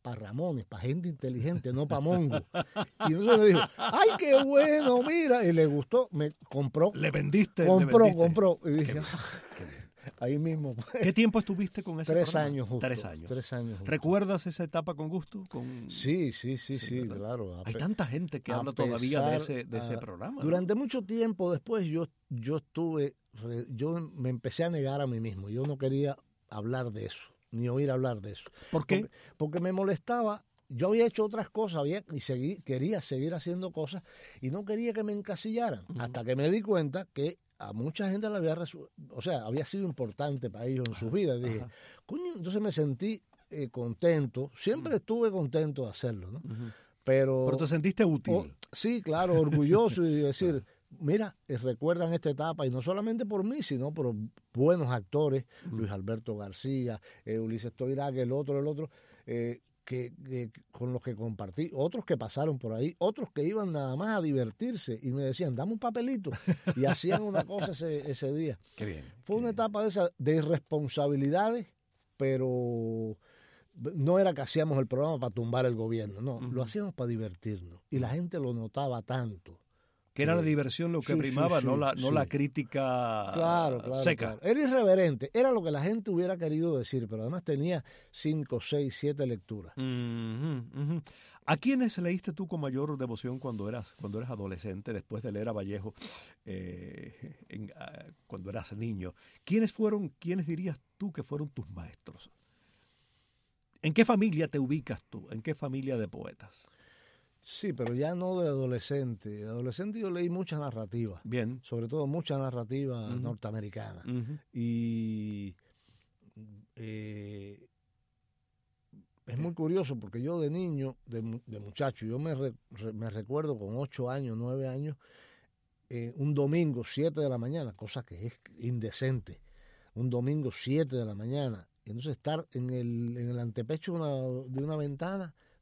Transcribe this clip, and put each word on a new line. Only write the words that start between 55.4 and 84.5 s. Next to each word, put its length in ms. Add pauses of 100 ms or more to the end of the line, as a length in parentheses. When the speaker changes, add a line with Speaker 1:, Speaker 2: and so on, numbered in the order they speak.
Speaker 2:
Ujú. 100
Speaker 1:
Luis 160
Alberto 440
García, 640 (240)
eh, 140
Ulises 340
Toirá, 380
que 120
el 100
otro, 260
el 80
otro, 240 (360)
eh, 340 (240)
que, 280 (120)
que 260 (220)
con 200
los 80
que 140
compartí, 580
otros 320
que 120
pasaron 420
por 140
ahí, 260
otros 320
que 140
iban 260
nada 240
más 240
a 20
divertirse 800
y 120
me 100
decían, 320
"Dame 200
un 40
papelito", 540 (420)
y 120
hacían 360
una 220
cosa 260
ese, 400
ese 240
día. 240 (160)
Speaker 2:
Qué 100
bien, 200 (180)
Speaker 1:
Fue 140
Speaker 2:
qué 20
Speaker 1:
una 120
Speaker 2:
bien. 40
Speaker 1:
etapa 300
de 60
esa, 280
de 160
irresponsabilidades, 1300 (480)
pero 1000 (800)
no 240
era 160
que 60
hacíamos 380
el 100
programa 320
para 120
tumbar 340
el 100
gobierno, 440
no, 180
Speaker 2:
Ujú. 140
Speaker 1:
lo 120
hacíamos 280
para 160
divertirnos, 800
y 120
la 80
gente 320
lo 140
notaba 480
tanto. 580 (540)
Speaker 2:
Que 80
era 120
la 60
Speaker 1:
Eh, 60
Speaker 2:
diversión 460
lo 80
que 120
Speaker 1:
sí, 60
sí, 20
Speaker 2:
primaba, 400
no 140
Speaker 1:
sí, 60
Speaker 2:
la, 140
no 140
Speaker 1:
sí. 60
Speaker 2:
la 120
crítica 1080
Speaker 1:
Claro, 480
claro, 200
Speaker 2:
seca. 240 (120)
Speaker 1:
claro. 20
Era 220